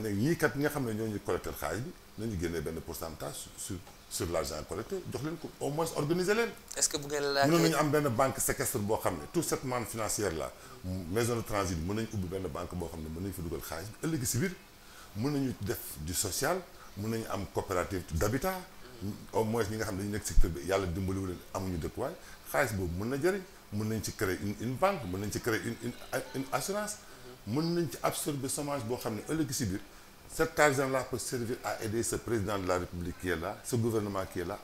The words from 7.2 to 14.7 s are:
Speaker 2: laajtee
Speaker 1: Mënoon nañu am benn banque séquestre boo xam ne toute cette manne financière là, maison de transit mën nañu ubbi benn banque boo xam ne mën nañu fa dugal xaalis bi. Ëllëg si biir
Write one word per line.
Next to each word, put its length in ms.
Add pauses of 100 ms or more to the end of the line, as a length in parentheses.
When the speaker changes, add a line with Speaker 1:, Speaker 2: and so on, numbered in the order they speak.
Speaker 2:
laajtee 180
Speaker 1:
Mënoon 120
nañu 140
am 140
benn 180
banque 300
séquestre 400
boo 200
xam 160
ne 180
toute 160
cette 160
manne 220
financière 480
là, 180 (320)
maison 520
de 60
transit 360
mën 160
nañu 180
ubbi 160
benn 200
banque 260
boo 140
xam 120
ne 80
mën 140
nañu 100
fa 100
dugal 200
xaalis 260
bi. 180
Ëllëg 200
si 120
biir 140 (640)